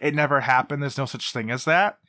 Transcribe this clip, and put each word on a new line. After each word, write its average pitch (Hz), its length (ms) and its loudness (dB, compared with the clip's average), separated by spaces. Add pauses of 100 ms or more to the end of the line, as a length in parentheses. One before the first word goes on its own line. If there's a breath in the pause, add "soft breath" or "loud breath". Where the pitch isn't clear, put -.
it 147 120 0
never 143 280 2
happened. 135 400 2
There's 139 160 -6
no 135 80 -2
such - 260 -8
thing 113 180 -4
as 127 140 -6
that. 180 320 2 (120)